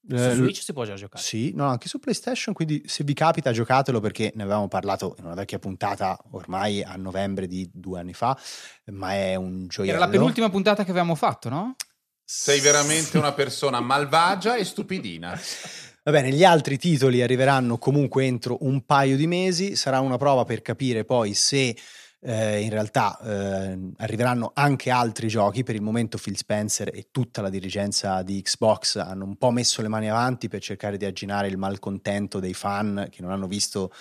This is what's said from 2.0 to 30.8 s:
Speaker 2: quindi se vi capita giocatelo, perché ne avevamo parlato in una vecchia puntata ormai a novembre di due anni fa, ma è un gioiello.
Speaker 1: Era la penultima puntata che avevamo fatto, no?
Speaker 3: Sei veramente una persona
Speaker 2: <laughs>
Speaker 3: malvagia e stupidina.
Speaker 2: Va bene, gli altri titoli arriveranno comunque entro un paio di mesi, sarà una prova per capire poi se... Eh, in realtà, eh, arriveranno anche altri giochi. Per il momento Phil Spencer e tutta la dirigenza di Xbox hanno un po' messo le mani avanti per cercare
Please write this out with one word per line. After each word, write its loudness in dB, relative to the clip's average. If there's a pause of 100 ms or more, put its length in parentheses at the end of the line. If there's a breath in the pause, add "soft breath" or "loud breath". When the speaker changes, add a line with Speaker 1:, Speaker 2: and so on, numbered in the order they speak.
Speaker 2:
quindi -2
se -6
vi 0
capita 2
giocatelo, 2
perché -2
ne -8
avevamo 0
parlato -2
in -18
una -10
vecchia -8
puntata -4 (140)
ormai -4
a -10
novembre -4
di -8
due -10
anni -12
fa, 0 (500 loud breath)
ma -6
è 0
un -6
gioiello. -2
Speaker 1:
Era 4
la -2
penultima 4
puntata 2
che -4
avevamo 0
fatto, -2
no? -4 (480)
Speaker 3:
Sei 0
veramente 4
una 2
persona 0
Speaker 2:
<laughs> 0
Speaker 3:
malvagia 2
e -2
stupidina. -6 (640 loud breath)
Speaker 2:
Va 2
bene, 6
gli 6
altri 8
titoli 4
arriveranno 4
comunque 2
entro -2
un 0
paio 4
di 2
mesi, 0
sarà 0
una 0
prova 4
per -4
capire -2
poi 2
se... 2 (460 loud breath)
Eh, 0
in -2
realtà, 0
eh, -4 (200)
arriveranno 0
anche 2
altri 2
giochi. 2
Per -4
il -4
momento -2
Phil -6
Spencer -2
e -14
tutta -4
la -2
dirigenza -2
di -6
Xbox 2
hanno -6
un -8
po' 2
messo 0
le -2
mani -2
avanti 0
per -8
cercare -6